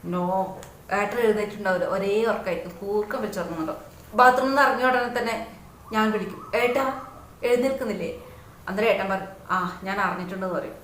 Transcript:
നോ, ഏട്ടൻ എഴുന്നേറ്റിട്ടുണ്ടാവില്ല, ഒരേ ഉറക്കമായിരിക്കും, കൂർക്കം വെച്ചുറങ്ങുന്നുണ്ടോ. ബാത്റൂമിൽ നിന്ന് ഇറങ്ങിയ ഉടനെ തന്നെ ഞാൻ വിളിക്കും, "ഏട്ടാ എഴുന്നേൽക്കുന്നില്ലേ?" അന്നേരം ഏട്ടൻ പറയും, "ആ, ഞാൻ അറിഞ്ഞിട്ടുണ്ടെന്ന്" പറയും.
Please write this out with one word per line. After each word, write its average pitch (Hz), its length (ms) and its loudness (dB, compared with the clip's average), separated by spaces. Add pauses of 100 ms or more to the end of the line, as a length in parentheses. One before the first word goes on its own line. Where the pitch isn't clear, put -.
നോ, 180 540 -2 (420)
ഏട്ടൻ 240 180 -2
എഴുന്നേറ്റിട്ടുണ്ടാവില്ല, 208 640 2
ഒരേ 196 400 0
ഉറക്കമായിരിക്കും, 175 460 -2 (100)
കൂർക്കം 214 400 -2
വെച്ചുറങ്ങുന്നുണ്ടോ. 170 540 -4 (380)
ബാത്റൂമിൽ 254 360 8
നിന്ന് 277 120 4
ഇറങ്ങിയ 254 240 4
ഉടനെ 240 340 2
തന്നെ 226 360 -4 (380)
ഞാൻ 214 180 4
വിളിക്കും, - 440 -4
"ഏട്ടാ 262 460 2 (420)
എഴുന്നേൽക്കുന്നില്ലേ?" 247 760 0 (480)
അന്നേരം 214 200 2
ഏട്ടൻ 196 200 2
പറയും, 190 180 -2 (240)
"ആ, 180 320 -2
ഞാൻ 196 160 -4
അറിഞ്ഞിട്ടുണ്ടെന്ന്" 180 560 -2
പറയും. - 180 -6 (100)